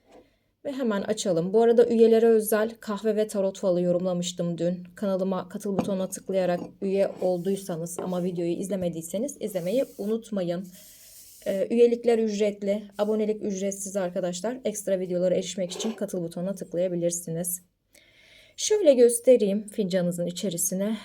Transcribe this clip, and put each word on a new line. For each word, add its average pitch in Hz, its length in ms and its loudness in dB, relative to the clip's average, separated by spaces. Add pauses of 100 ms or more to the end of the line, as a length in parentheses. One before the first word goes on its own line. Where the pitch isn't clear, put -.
(640)
Ve 285 80 -6
hemen 226 300 -2
açalım. 190 500 -2
Bu 220 100 6
arada 233 240 6
üyelere 226 400 6
özel 220 440 2 (100)
kahve 208 360 -2
ve 214 120 2
tarot 196 300 -2
falı 180 220 2
yorumlamıştım 175 760 -2
dün. 175 260 -2 (100)
Kanalıma 190 540 -2
katıl 202 300 -6
butonuna 190 300 -2
tıklayarak 180 520 -2 (220)
üye 196 280 2 (100)
olduysanız 180 800 -2
ama 180 260 -4
videoyu 175 280 -2
izlemediyseniz 185 880 -6
izlemeyi 208 440 -2 (140)
unutmayın. 196 680 -4 (800)
Ee, 196 240 0
üyelikler 233 480 4
ücretli, 208 640 0 (160)
abonelik 214 460 0
ücretsiz 196 520 -4
arkadaşlar. 180 680 -4
Ekstra 196 360 -2
videolara 180 340 0
erişmek 180 360 -4
için 226 220 -4
katıl 196 300 -6
butonuna 175 320 -6
tıklayabilirsiniz. 175 1080 -4 (960)
Şöyle 403 380 4
göstereyim 233 760 4
fincanınızın 175 580 -2
içerisine 190 800 -4